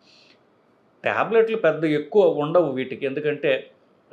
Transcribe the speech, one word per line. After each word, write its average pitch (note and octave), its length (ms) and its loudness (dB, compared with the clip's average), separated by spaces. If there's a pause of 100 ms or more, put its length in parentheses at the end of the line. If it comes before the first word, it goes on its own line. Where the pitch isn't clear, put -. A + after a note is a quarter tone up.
(1040)
టాబ్లెట్లు G#3 520 0
పెద్ద D#3 280 0
ఎక్కువ D#3 420 2
ఉండవు D3+ 460 0
వీటికి, B2+ 340 -6
ఎందుకంటే, D3 640 -2 (420)